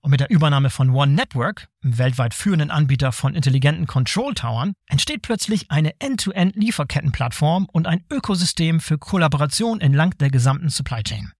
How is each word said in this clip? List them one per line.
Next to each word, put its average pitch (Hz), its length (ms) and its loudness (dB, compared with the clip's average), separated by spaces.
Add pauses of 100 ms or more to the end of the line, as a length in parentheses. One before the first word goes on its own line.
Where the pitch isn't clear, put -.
Und 139 100 0
mit 139 100 4
der 139 80 -2
Übernahme 143 400 4
von 131 220 2
One 139 200 4
Network, 196 560 -2 (160)
einem 120 140 0
weltweit 127 360 0
führenden 170 380 0
Anbieter 135 400 0
von 139 240 -2
intelligenten 147 500 2
Control-Towern, 135 880 -2 (160)
entsteht 226 360 -2
plötzlich - 480 -2
eine 151 280 2
End-to-End-Lieferketten-Plattform 185 1700 0
und 165 160 0
ein 175 240 -2
Ökosystem 170 720 0
für 156 180 -2
Kollaboration 165 840 0
entlang 151 360 2
der 139 120 2
gesamten 135 400 2
Supply 120 340 -6
Chain. 104 360 -8